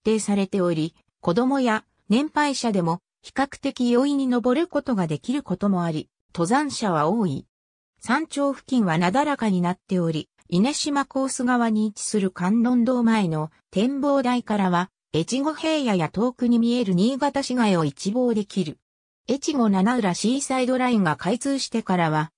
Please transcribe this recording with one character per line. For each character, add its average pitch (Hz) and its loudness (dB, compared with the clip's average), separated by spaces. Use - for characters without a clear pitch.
定 220 2
さ 208 -2
れ 196 0
て 196 -2
お 175 2
り、 160 -2
子 175 0
供 262 0
や 220 0
年 277 2
配 294 0
者 240 -4
で 196 0
も 170 -2
比 - -20
較 - -2
的 254 -2
容 240 4
易 285 0
に 269 0
登 247 2
る 339 0
こ 285 -4
と 262 -2
が 185 0
で 156 -4
き - -6
る 285 -2
こ 175 -4
と 202 -2
も 185 2
あ 170 -2
り、 156 -6
登 170 -2
山 262 0
者 208 -4
は 151 2
多 220 0
い。 135 -4
山 294 -2
頂 277 -2
付 - -20
近 247 0
は 160 0
な 180 2
だ 269 2
ら 285 -2
か 226 -2
に 180 2
な 175 0
っ 185 -8
て 185 -4
お 170 0
り、 160 -6
稲 208 2
島 285 -2
コ 269 -2
ー 269 -2
ス 262 -6
側 240 2
に 214 0
位 - -2
置 - -14
す - -2
る 190 0
観 202 2
音 240 2
堂 247 2
前 226 4
の 156 -2
展 262 0
望 277 2
台 247 0
か 208 -2
ら 190 2
は、 180 0
越 165 -2
後 302 -2
平 311 -2
野 214 2
や 160 0
遠 240 -2
く 247 -4
に 233 4
見 233 2
え 247 0
る 190 0
新 220 2
潟 277 -2
市 247 -4
街 214 2
を 165 2
一 151 -4
望 240 0
で 214 -2
き - -4
る。 156 -12
越 277 -2
後 247 2
七 202 2
浦 202 0
シ 226 0
ー 285 -4
サ 262 -2
イ 254 -2
ド 254 0
ラ 254 0
イ 240 2
ン 196 2
が 151 0
開 226 -2
通 277 -2
し - -8
て 226 -4
か 185 0
ら 165 2
は、 156 -2